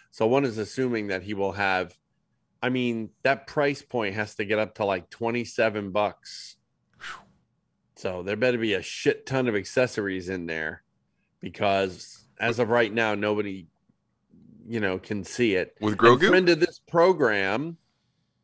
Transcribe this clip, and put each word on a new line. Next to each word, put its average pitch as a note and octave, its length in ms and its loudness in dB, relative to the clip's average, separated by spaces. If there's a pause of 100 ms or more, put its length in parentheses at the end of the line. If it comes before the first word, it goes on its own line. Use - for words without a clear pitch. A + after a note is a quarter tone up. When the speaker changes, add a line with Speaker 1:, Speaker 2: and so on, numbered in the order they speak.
(120)
Speaker 1:
So A2+ 160 0
one C#3 160 4
is A2+ 140 -4
assuming A2 500 -4
that F#2 160 -4
he G#2 100 -6
will G2 200 -2
have, F#2+ 380 0 (680)
I B2 60 -2
mean, A#2+ 420 -2 (140)
that C3 240 0
price C#3+ 340 -2
point G#2+ 320 -4
has G#2+ 220 -6
to A2 80 -4
get G#2+ 160 0
up G#2+ 160 -4
to, A2 80 -2
like, F#2+ 260 -2
twenty-seven A2+ 800 -2
bucks. - 640 -4 (1400)
So F#2 260 -6
there G2 140 -4
better B2 220 2
be A2 160 0
a F#2 80 0
shit - 440 -2
ton C3 220 0
of G#2+ 80 0
accessories G2 720 -2
in F2+ 180 -6
there, D#2+ 380 -6 (560)
because G2 880 -4 (100)
as A2+ 220 0
of A2 80 2
right A#2 260 2
now, A2 220 0
nobody, G2+ 500 -2 (1000)
you A2+ 100 -4
know, F#2+ 220 0
can G#2 240 -6
see G#2+ 320 0
it. F2 240 -2
Speaker 2:
With G#2+ 140 0
Speaker 1:
And G2 60 -4
Speaker 2:
Grogu? B2+ 280 8
Speaker 1:
friend F#3 200 6
of E3 120 4
this - 260 0
program, D3+ 920 2 (640)